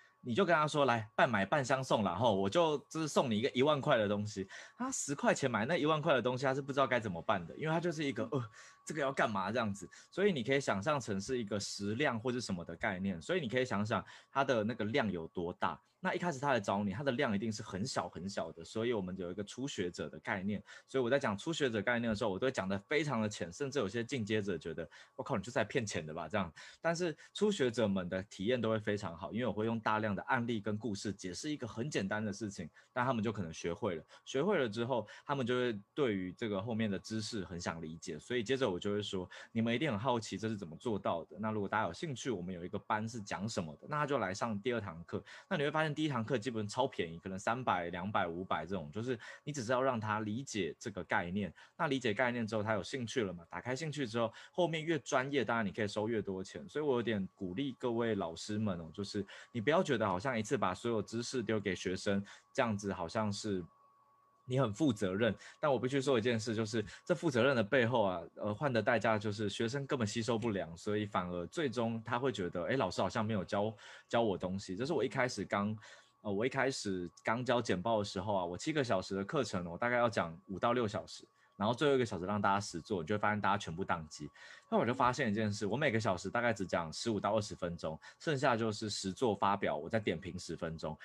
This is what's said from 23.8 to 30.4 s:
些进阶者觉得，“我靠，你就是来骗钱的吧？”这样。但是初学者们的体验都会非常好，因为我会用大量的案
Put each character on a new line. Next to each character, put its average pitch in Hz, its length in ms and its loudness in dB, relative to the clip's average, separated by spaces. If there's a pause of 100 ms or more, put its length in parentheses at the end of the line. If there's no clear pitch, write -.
些 113 160 -2
进 117 220 -4
阶 107 160 2
者 98 160 -2
觉 80 160 -6
得 80 160 -8 (260)
，“我 - 80 -8
靠， 131 140 -2
你 98 60 0
就 120 100 -10
是 - 60 0
来 113 80 4
骗 123 180 0
钱 92 220 -4
的 76 80 -8
吧？” 82 120 -6
这 95 120 -2
样。 87 120 -2 (300)
但 165 160 0
是 165 180 -2 (200)
初 208 180 2
学 135 180 2
者 113 160 4
们 95 220 0
的 92 220 -2
体 95 160 -4
验 123 120 4
都 110 120 2
会 110 100 4
非 104 160 0
常 95 180 -4
好， 82 160 -8
因 104 100 -2
为 127 60 0
我 104 60 0
会 107 140 0
用 113 120 0
大 107 200 2
量 107 180 0
的 - 60 -4
案 120 240 0